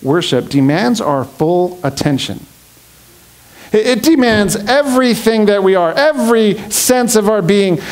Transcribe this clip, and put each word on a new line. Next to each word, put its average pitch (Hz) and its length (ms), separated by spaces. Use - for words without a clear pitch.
worship 135 480
demands 160 500
our 139 260
full 180 580
attention. 135 600
It, 214 120
it 240 180
demands 233 520
everything 240 920
that 202 140
we 190 140
are, 170 160
every 233 680
sense 247 460
of 202 120
our 214 120
being, 190 400